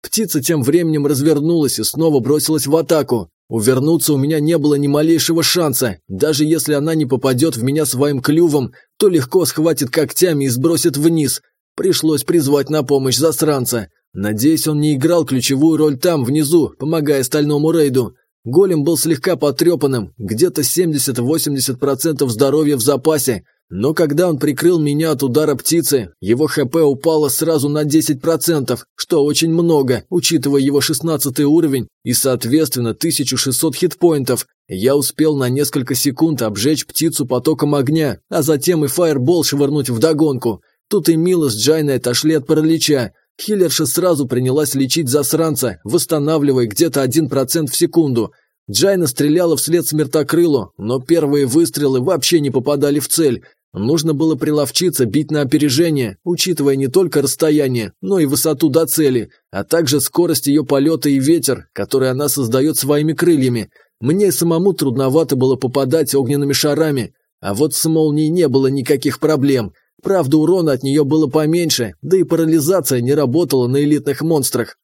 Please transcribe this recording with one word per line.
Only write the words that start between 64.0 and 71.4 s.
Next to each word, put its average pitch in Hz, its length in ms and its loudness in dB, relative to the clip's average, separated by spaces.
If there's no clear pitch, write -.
самому 170 420 0
трудновато 135 640 0
было 131 200 2
попадать 135 600 -2
огненными 143 380 0
шарами, 147 600 -2
а 101 120 -6
вот 135 220 0
с - 100 -2
молнией 156 440 0
не 170 180 2
было 135 200 2
никаких 139 520 -2
проблем. 135 540 0
Правда, 160 360 0
урона 160 340 2
от 127 120 -2
неё 143 200 2
было 151 240 2
поменьше, 156 720 0